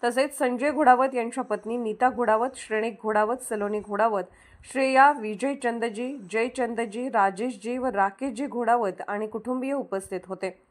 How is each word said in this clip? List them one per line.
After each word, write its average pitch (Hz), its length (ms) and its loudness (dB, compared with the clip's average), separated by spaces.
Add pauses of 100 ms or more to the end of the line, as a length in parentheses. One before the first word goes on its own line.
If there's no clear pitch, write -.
तसेच 254 340 0
संजय 254 340 0
घोडावत 262 420 6
यांच्या 240 300 -2
पत्नी 214 340 -4
नीता 233 320 2
घोडावत, 226 460 2
श्रेणिक 220 480 -4
घोडावत, 214 340 2 (120)
सलोनी 208 300 -2
घोडावत, 208 440 0 (480)
श्रेया, 269 400 6
विजय 233 440 -2
चंदजी, 240 640 -4 (140)
जय 226 160 0
चंदजी, 240 600 -4
राजेशजी 214 680 0
व 254 80 -4
राकेशजी 214 600 -2
घोडावत 226 600 0
आणि 208 200 -4
कुटुंबीय 254 460 -4
उपस्थित 196 540 -6
होते. 185 440 -8